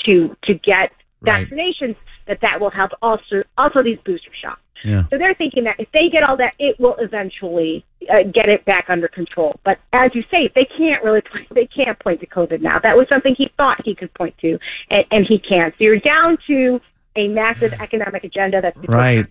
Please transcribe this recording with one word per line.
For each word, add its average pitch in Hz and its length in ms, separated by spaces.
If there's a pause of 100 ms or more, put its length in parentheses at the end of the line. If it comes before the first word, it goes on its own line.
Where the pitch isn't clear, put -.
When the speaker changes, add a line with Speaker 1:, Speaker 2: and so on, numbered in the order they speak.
Speaker 1:
to, 175 380
to 208 100
get 185 380 (320)
Speaker 2:
Right. 202 240
Speaker 1:
vaccinations, 294 480 (320)
that 202 140
that 190 180
will 196 120
help 190 200 (100)
also, 214 420 (140)
also 277 260
these 233 200
booster 180 280 (100)
shots. - 180 (240)
Speaker 2:
Yeah. 104 260
Speaker 1:
So 277 100
they're 370 160
thinking 277 300
that 214 140
if 220 120
they 320 180
get 302 140
all 269 140
that, 247 200
it 285 220
will 247 180
eventually, 185 880 (240)
uh, 208 140
get 208 260
it 208 160
back 185 240
under 170 180
control. 175 560
But 196 140 (160)
as 247 220
you 233 160
say, 330 240
they 262 100
can't 311 380
really 214 180
point, - 320
they 247 140
can't 247 320
point 175 220
to 175 60
covid 170 340
now. 160 180
That 220 180
was 262 100
something 269 300
he - 180
thought 269 300
he 208 80
could 180 220
point 170 240
to, 165 180 (320)
and, 202 220
and 208 160
he 220 100
can't. 175 400
So 220 60
you're 214 160
down 320 480
to 254 340 (340)
a 208 120
massive 220 460
economic 208 500
agenda 190 380
that's 180 160 (100)
Speaker 2:
Right. 120 440